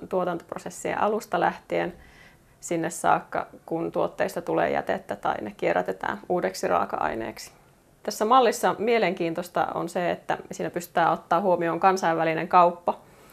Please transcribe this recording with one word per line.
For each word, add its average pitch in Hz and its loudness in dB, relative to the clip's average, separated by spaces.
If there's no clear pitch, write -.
tuotantoprosessien - -4
alusta 208 -2
lähtien - -2
sinne 165 -2
saakka, - 0
kun 170 -4
tuotteista 175 -2
tulee 165 0
jätettä - -2
tai - -2
ne 208 -10
kierrätetään 180 -2
uudeksi 185 -2
raaka-aineeksi. - -2
Tässä 208 -2
mallissa 226 4
mielenkiintoista 190 0
on 165 -4
se, 175 -2
että - -4
siinä 175 -6
pystytään 170 2
ottaa 170 0
huomioon 170 2
kansainvälinen 165 2
kauppa. 175 4